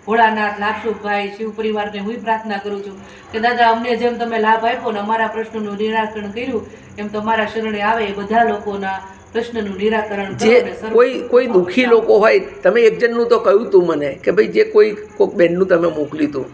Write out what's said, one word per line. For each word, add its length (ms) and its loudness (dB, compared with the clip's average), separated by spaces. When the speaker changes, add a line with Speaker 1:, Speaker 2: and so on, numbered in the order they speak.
Speaker 1:
ભોળાનાથ, 540 0
લાખુભાઈ, 680 -4
શિવ 240 -8
પરિવારને 480 -4
હું 240 -8
પ્રાર્થના 340 -4
કરું 240 -8
છું 160 -14
કે 80 -6
દાદા, 300 2
અમને 260 0
જેમ 220 -2
તમે 220 -4
લાભ 260 2
આપ્યો 260 -2
ને 80 -4
અમારા 280 -2
પ્રશ્નોનું 480 -6
નિરાકરણ 560 -4
કર્યું, 340 -6
એમ 100 -8
તમારા 380 -2
શરણે 360 -4
આવે 240 0
એ 80 -6
બધા 300 0
લોકોના 560 -4
પ્રશ્નનું 440 -6
નિરાકરણ 480 -2
કરો 80 -8
Speaker 2:
જે 260 4
Speaker 1:
અને 140 0
સર્વ 200 -8
Speaker 2:
કોઈ, 260 4
કોઈ 280 2
દુઃખી 380 2
Speaker 1:
આપો. 100 6
Speaker 2:
લોકો 240 4
હોય, 200 6
તમે 420 0
એક 180 4
જણનું 300 0
તો 100 4
કહ્યું 300 2
તું 180 6
મને 360 -2
કે 80 0
ભાઈ 160 2
જે 160 2
કોઈ, 280 4
કોઈક 420 -2
બેનનું 340 2
તમે 200 2
મોકલ્યું 440 -2
તું, 220 -6